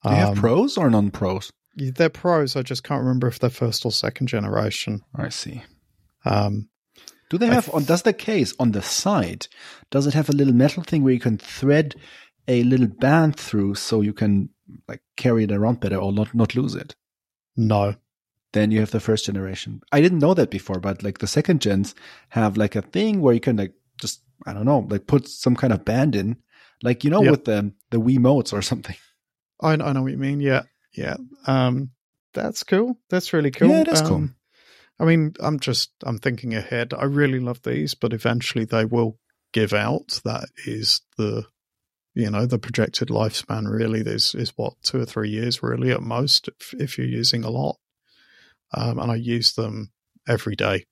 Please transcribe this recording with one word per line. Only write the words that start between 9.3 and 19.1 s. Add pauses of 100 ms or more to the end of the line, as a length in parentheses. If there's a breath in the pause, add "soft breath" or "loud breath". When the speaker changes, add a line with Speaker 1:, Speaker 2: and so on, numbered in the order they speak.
Speaker 1:
does
it
have
a
little
metal
thing
where
you
can
thread (520 loud breath)
a
little
band
through
so
you
can, (380)
like, (140)
carry
it
around
better
or
not,
not
lose
it? (600)
Speaker 2:
No. (580)
Speaker 1:
Then
you
have
the
first